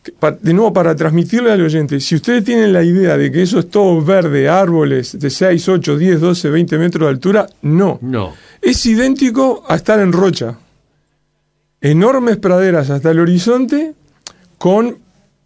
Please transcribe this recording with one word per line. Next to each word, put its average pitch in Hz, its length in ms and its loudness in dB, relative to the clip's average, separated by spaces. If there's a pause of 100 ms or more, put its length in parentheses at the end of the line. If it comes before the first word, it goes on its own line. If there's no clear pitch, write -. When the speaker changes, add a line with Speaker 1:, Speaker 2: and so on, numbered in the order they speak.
Speaker 1:
que - 100 -16
pa-, 156 200 -2
de - 240 -2
nuevo, 208 180 2
para 170 220 0
transmitirle 175 560 0
al 196 100 2
oyente, 151 380 -2
si 160 160 -2
ustedes 233 280 0
tienen 220 300 2
la 175 80 2
idea 175 340 2
de 139 160 -2
que 170 120 0
eso 185 160 0
es 180 100 -4
todo 180 340 2
verde, 151 460 0
árboles 156 720 0
de 139 100 -4
seis, 185 400 0
ocho, 147 300 0
diez, 175 200 2
doce, 170 300 0
veinte 160 300 0
metros 165 260 0
de 143 60 2
altura, 185 340 0 (160)
no. 160 400 0
Speaker 2:
No. 113 320 -6 (260)
Speaker 1:
Es - 280 -2
idéntico 262 840 0
a 160 60 0
estar 214 240 0
en 185 140 2
Rocha. 170 440 -2 (1200)
Enormes 220 580 2
praderas 180 520 0
hasta 143 220 0
el 165 80 2
horizonte, 247 720 0 (640)
con, 214 400 0 (480)